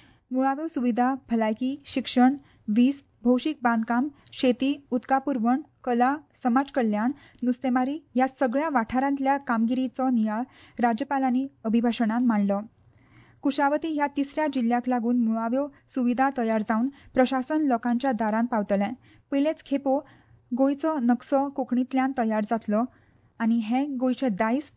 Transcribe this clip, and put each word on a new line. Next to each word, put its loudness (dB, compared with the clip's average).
मुळाव्यो 0
सुविधा, 0
भलायकी, 0
शिक्षण, 2
वीज, 2
भौशीक 0
बांदकाम, 0
शेती, 0
उदका 0
पुरवण, 0
कला, 2
समाज 2
कल्याण, 0
नुस्तेमारी 0
ह्या 4
सगळ्या 0
वाठारांतल्या 0
कामगिरीचो -2
नियाळ 0
राज्यपालांनी 0
अभिभाशणांत 0
मांडलो. 2
कुशावती 0
ह्या 0
तिसऱ्या -2
जिल्ल्याक 0
लागून 0
मुळाव्यो 0
सुविधा 0
तयार 0
जावन 0
प्रशासन 0
लोकांच्या 0
दारांत 0
पावतलें. -2
पयलेच 0
खेपो 0
गोंयचो 0
नक्सो 0
कोंकणींतल्यान -2
तयार 0
जातलो 0
आनी 2
हें -2
गोंयचें 0
दायज, 0